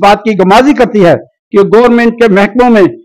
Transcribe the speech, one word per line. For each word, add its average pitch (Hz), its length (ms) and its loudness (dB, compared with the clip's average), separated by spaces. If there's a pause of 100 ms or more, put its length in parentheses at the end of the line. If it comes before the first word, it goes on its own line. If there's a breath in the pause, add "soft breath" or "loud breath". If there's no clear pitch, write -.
बात 202 180 0
की 220 140 -6
गमाजी 208 400 0
करती 208 260 -2
है 170 160 2 (360)
कि 202 120 0
गवर्नमेंट 233 500 0
के 233 140 0
महकमों 208 420 0
में 220 120 2 (220)